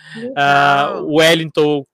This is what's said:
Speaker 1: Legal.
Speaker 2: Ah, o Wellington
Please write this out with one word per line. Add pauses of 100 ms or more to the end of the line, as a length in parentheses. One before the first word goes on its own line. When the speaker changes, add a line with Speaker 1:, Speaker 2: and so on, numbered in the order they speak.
(160)
Speaker 1:
Legal.
Speaker 2:
Ah,
o
Wellington